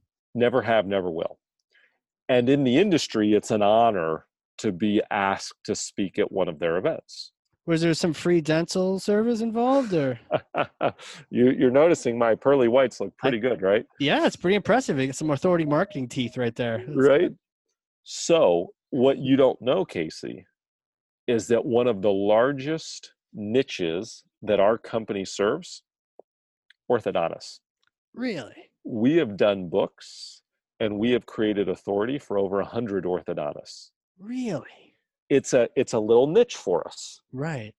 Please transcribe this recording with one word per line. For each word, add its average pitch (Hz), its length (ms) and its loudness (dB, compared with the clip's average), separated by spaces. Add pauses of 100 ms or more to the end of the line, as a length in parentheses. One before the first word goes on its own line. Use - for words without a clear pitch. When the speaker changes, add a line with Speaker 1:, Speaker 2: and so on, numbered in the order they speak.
(360)
Speaker 1:
Never 117 280 2
have, 107 240 2
never 95 240 -2
will. 82 280 -6 (880)
And 123 200 2
in 143 160 4
the 123 140 4
industry, 139 560 2
it's 101 180 0
an 107 100 2
honor 101 640 2 (320)
to 110 140 -2
be 104 280 0 (100)
asked 98 440 -2 (100)
to 104 120 -6
speak - 420 -8
at 104 140 -2
one 90 160 0
of 82 100 -10
their 85 180 -2
events. - 560 -6 (340)
Speaker 2:
Was 165 160 0
there 165 120 2
some 170 180 0
free 175 280 0
dental 170 580 -2
service 214 420 0
involved, 233 520 0
or? 135 260 0 (360)
Speaker 1:
<laughs> 147 400 -4 (360)
You, 123 200 4
you're 135 200 2
noticing 135 480 2
my 117 160 4
pearly 135 320 2
whites 123 340 2
look 101 120 -6 (100)
Speaker 2:
I 127 60 2
Speaker 1:
pretty 123 100 0
good, 110 240 -2
right? 101 220 2 (160)
Speaker 2:
Yeah, 208 260 2
it's - 100 0
pretty 185 200 0
impressive. 202 420 0
You 131 80 0
got 135 100 -8
some 156 140 -4
authority 170 360 2
marketing 147 420 -2
teeth 123 280 -4
right 120 200 -2
there. 117 220 -2
That's 147 200 -8
Speaker 1:
Right? 139 220 6
Speaker 2:
good. - 180 -2 (640)
Speaker 1:
So 98 680 0 (180)
what 131 280 2
you 135 180 2
don't 127 240 4
know, 147 240 0
Casey, 80 640 -10 (800)
is 113 220 0
that 117 160 2
one 120 220 2
of 110 160 -2
the 104 80 2
largest 127 1000 0 (220)
niches 104 920 -4 (160)
that 101 200 0
our 107 180 2
company 107 480 -6
serves, 127 560 -4 (1080)
orthodontists. 92 720 -4 (540)
Speaker 2:
Really? 226 400 -8 (300)
Speaker 1:
We 131 320 0
have 117 200 -2
done 98 320 0
books - 760 -6 (380)
and 107 180 -4
we 113 120 0
have 120 160 0
created 104 420 -2
authority 101 500 -4
for 101 200 -6
over 98 220 -2
a 92 40 -4
hundred 101 400 -6
orthodontists. 82 840 -6 (280)
Speaker 2:
Really? 214 800 -10 (320)
Speaker 1:
It's - 240 2
a, 120 240 2
it's 123 160 -2
a 123 60 0
little 113 280 4
niche 214 300 0
for 87 300 -2
us. - 340 -18 (120)
Speaker 2:
Right. 131 460 -10